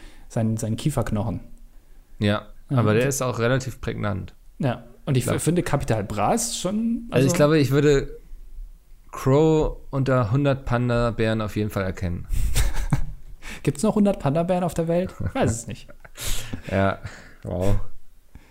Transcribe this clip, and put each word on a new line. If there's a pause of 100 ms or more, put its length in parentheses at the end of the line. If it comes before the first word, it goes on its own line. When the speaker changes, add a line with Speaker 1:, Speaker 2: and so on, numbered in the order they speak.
(300)
Speaker 1:
sein,
sein
Kieferknochen. (760)
Speaker 2:
Ja, (260)
Speaker 1:
Ja.
Speaker 2:
aber
der
ist
auch
relativ
prägnant. (260)
Speaker 1:
Ja, (220)
und
ich
Speaker 2:
Ja.
Speaker 1:
finde,
Capital
Bra
ist
schon,
Speaker 2:
Also
ich
Speaker 1:
also
Speaker 2:
glaube,
ich
würde (960)
Crow (120)
unter
hundert
Panda-Bären
auf
jeden
Fall
erkennen. (680)
Speaker 1:
<laughs>
Gibt's
noch
hundert
Panda-Bären
auf
der
Welt?
Ich
weiß
es
nicht. (400)
Speaker 2:
<laughs>
Ja, (440)
wow. (760)